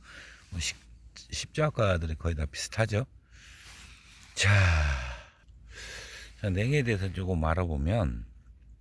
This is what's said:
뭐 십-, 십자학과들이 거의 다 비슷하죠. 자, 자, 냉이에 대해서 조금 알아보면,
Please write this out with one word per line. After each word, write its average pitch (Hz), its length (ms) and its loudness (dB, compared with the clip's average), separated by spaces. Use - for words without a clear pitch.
뭐 87 100 -8
십-, - 180 -4
십자학과들이 92 840 0
거의 85 200 -2
다 76 100 -2
비슷하죠. 107 600 -2
자, 98 160 4
자, 104 80 -2
냉이에 123 340 2
대해서 98 300 0
조금 90 300 0
알아보면, 80 840 0